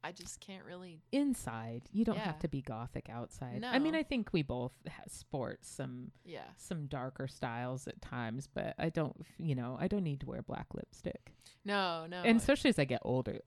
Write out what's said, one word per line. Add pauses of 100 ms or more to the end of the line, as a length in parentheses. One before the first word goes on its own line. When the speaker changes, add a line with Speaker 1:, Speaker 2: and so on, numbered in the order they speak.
Speaker 1:
I
just
can't
really (100)
Speaker 2:
Inside.
You
don't
have
Speaker 1:
Yeah.
Speaker 2:
to
be
gothic
outside.
I
mean,
Speaker 1:
No.
Speaker 2:
I
think
we
both (160)
ha-,
sport
some (120)
Speaker 1:
Yeah. (120)
Speaker 2:
some
darker
styles
at
times,
but
I
don't,
f-, (120)
you
know,
I
don't
need
to
wear
black
lipstick. (320)
Speaker 1:
No,
no.
Speaker 2:
And
especially
as
I
get
older